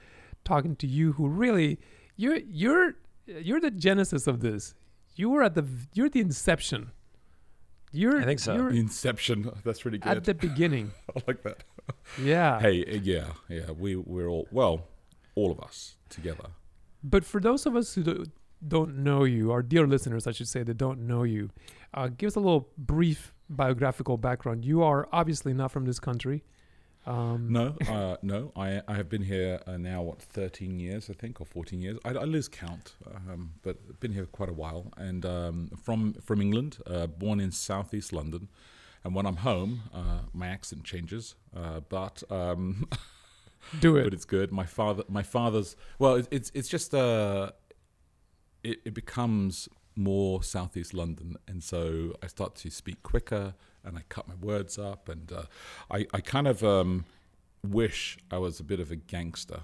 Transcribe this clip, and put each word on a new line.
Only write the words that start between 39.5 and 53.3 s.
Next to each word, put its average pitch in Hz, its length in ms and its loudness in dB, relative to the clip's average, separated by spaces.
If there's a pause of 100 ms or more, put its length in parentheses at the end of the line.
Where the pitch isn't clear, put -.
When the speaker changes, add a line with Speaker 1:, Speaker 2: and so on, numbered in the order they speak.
Speaker 3:
uh, 87 280 -2 (120)
my 90 140 -6
accent 90 380 -10
changes, 95 500 -10 (220)
uh, 82 320 -8
but, 95 420 -6
um, 92 580 -2 (440)
<laughs> - 480 -16
Speaker 1:
Do 160 160 8
it. 131 80 6
Speaker 3:
but 95 100 0
it's 85 120 -10
good. 95 260 0
My 95 140 -2
father, 107 420 0
my 98 160 -2
father's, 110 500 0 (240)
well, 131 180 6
it, 123 140 0
it's, 135 240 -4
it's 135 140 -4
just, - 260 -4
uh, 104 560 2 (1120)
it, 113 220 -6
it 113 100 -8
becomes 110 760 0 (280)
more 98 460 2
southeast 90 520 -6
London, 85 420 -6 (120)
and 90 160 -10
so 82 580 -2
I 95 60 -8
start - 280 -8
to 80 140 -12
speak - 320 -12
quicker, 101 520 -2 (300)